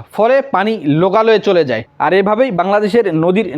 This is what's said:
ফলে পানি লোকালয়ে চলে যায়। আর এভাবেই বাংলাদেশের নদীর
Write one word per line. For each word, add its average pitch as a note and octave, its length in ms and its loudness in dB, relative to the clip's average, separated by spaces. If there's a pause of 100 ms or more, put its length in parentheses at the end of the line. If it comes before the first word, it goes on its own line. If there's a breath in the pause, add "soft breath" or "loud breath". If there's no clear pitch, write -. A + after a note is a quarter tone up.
(120)
ফলে A#3 240 2 (160)
পানি G3 200 -2 (300)
লোকালয়ে G#3+ 440 2
চলে F#3 180 2
যায়। A2+ 180 -4 (160)
আর D3 220 0
এভাবেই A3 300 0 (100)
বাংলাদেশের G#3 440 0 (200)
নদীর F#3 340 0